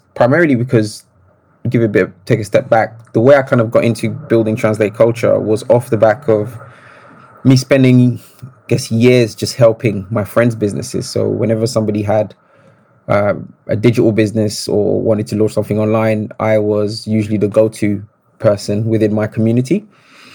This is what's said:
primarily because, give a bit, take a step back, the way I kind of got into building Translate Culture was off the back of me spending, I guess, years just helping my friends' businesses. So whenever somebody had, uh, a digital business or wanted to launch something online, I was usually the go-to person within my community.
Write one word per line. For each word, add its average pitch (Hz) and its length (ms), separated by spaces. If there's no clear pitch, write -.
primarily 143 420
because, 113 500
give 123 120
a 117 60
bit, 101 240
take 113 160
a - 20
step - 260
back, - 440
the 113 80
way 139 160
I 135 60
kind 131 180
of 113 100
got 117 140
into 113 240
building 110 460
Translate 107 380
Culture 110 460
was 104 300
off 117 200
the 113 80
back 107 300
of 107 320
me 131 100
spending, 127 640
I - 40
guess, - 240
years 120 440
just - 200
helping 110 540
my 107 160
friends' 117 280
businesses. 104 560
So 107 200
whenever 110 360
somebody 107 360
had, 104 340
uh, 101 280
a - 100
digital 120 340
business 107 560
or 101 340
wanted 110 260
to 104 100
launch 107 160
something 104 260
online, 107 500
I 107 160
was 104 500
usually 107 300
the 101 100
go-to 104 580
person 104 480
within 107 260
my 107 140
community. 123 600